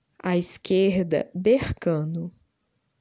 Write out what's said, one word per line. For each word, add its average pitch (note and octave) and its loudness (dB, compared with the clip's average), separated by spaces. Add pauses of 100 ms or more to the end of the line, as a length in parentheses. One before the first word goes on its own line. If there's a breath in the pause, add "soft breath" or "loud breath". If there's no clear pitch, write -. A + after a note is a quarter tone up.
(180)
À F3+ -2
esquerda, F3+ 0
Bercano. F3 0 (680)